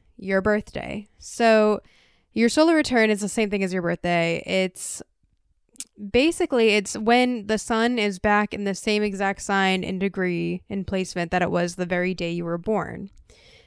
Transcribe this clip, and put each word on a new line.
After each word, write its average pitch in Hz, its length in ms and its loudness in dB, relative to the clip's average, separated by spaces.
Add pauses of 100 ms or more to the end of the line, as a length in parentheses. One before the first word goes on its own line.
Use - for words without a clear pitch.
(160)
your 190 240 -2
birthday. 208 640 -4 (140)
So 220 600 4 (520)
your 226 160 2
solar 320 260 4
return 247 340 4
is 208 120 0
the 202 80 -4
same 214 220 -2
thing 196 120 -2
as 185 100 -2
your 185 100 -2
birthday. 170 640 0
It's - 560 -4 (1080)
basically, 269 600 2
it's 202 280 0
when 240 480 2
the 214 100 0
sun 233 440 0
is 202 180 -2
back 208 340 2
in 202 120 -6
the 196 100 -2
same 208 300 0
exact 196 380 -4
sign 190 420 0
and 185 160 -4
degree 180 680 -2
and 196 200 -6
placement 180 420 -2
that 185 120 2
it - 100 0
was 175 240 0
the 180 100 -4
very 180 280 0
day 170 180 -4
you 175 120 -4
were 170 140 -4
born. 196 520 -4 (560)